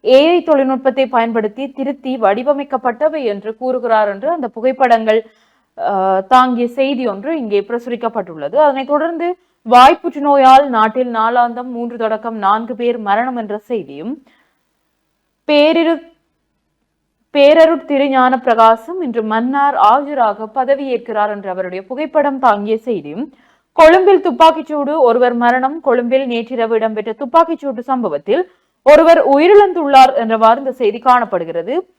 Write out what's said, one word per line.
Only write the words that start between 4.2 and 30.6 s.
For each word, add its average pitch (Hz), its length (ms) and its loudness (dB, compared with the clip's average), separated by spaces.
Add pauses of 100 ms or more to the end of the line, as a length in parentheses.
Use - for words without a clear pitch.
அந்த 302 180 -6
புகைப்படங்கள், 226 800 0 (500)
அஹ், 190 500 -2
தாங்கிய 254 420 2
செய்தி 262 380 -4
ஒன்று 226 320 -6
இங்கே 208 220 -2
பிரசுரிக்கப்பட்டுள்ளது. 226 960 -8
அதனைத் 269 300 0
தொடர்ந்து, 330 500 -4 (260)
வாய் 247 400 6
புற்றுநோயால் 277 680 4
நாட்டில் 233 460 -2
நாளாந்தம் 240 560 -2
மூன்று 240 280 -10
தொடக்கம் 220 380 -6
நான்கு 220 380 -2
பேர் 240 240 -4
மரணம் 226 380 -2
என்ற 214 220 -8
செய்தியும், 196 640 -10 (1200)
பேரிரு-, 311 680 0 (1200)
பேரருட் 320 520 4
திருஞான 262 560 0
பிரகாசம் 226 640 2
இன்று 233 200 -6
மன்னார் 254 520 -2
ஆஜராக 226 800 0
பதவியேற்கிறார் 247 760 -4
என்ற 202 200 -10
அவருடைய 185 360 -8
புகைப்படம் 285 520 -4
தாங்கிய 220 400 0
செய்தியும், 196 540 -8 (400)
கொழும்பில் 359 480 4
துப்பாக்கிச்சூடு, 311 800 0
ஒருவர் 247 340 2
மரணம். 254 460 -2
கொழும்பில் 254 460 -2
நேற்றிரவு 233 480 -4
இடம்பெற்ற 220 380 -4
துப்பாக்கிச்சூடு 285 680 -2
சம்பவத்தில் 240 680 -4 (320)
ஒருவர் 320 460 6
உயிரிழந்துள்ளார் 294 840 4
என்றவாறு 226 440 2
இந்த 262 140 -8